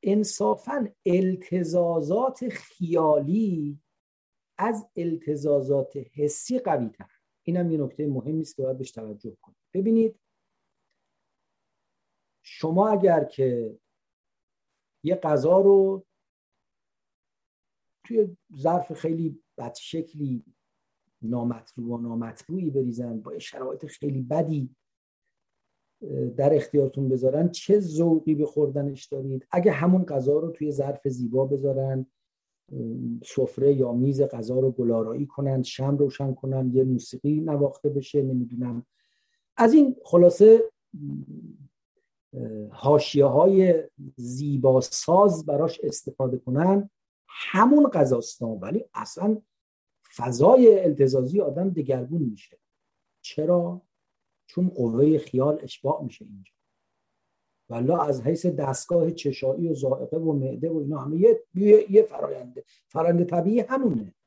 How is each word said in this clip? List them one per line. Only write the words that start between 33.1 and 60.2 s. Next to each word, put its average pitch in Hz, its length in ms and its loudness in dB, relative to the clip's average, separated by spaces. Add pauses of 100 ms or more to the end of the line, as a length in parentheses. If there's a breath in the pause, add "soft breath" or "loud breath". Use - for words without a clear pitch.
سفره 135 500 0
یا 127 180 -2
میز 135 300 0
غذا 123 380 -4
رو 131 100 0
گلارایی 117 560 -2
کنن، 135 360 -4
شمع 139 360 -4
روشن 139 360 -2
کنن، 131 400 -4
یه 131 100 4
موسیقی 131 560 -4
نواخته 143 480 -2
بشه، 139 340 -2
نمی‌دونم، 123 640 -4 (680)
از 226 180 6
این 277 300 6
خلاصه، 196 640 8 (1600)
اه، 110 320 -10
حاشیه‌های 151 1160 4 (320)
زیباساز 139 1300 2
براش 156 340 -2
استفاده 127 580 -6
کنن، 185 520 0 (380)
همون 262 640 4
غذاست، 127 520 0
ولی 110 420 -6 (100)
اصلاً - 480 -4 (760)
فضای 190 640 6
التزازی 139 600 2
آدم 180 300 -2
دگرگون 139 520 -4
می‌شه. 110 360 -8 (640)
چرا؟ 175 580 -2 (640)
چون 180 220 -2
قوهٔ 135 500 2
خیال 143 440 -2
اشباع 143 400 -6
می‌شه - 220 -14
اینجا. 98 280 -20 (1160)
والا 127 300 0
از 139 240 -2
حیث 165 240 -2
دستگاه 165 640 -2
چشایی 139 580 -4
و 156 60 0
ذائقه 131 420 -4
و 160 160 0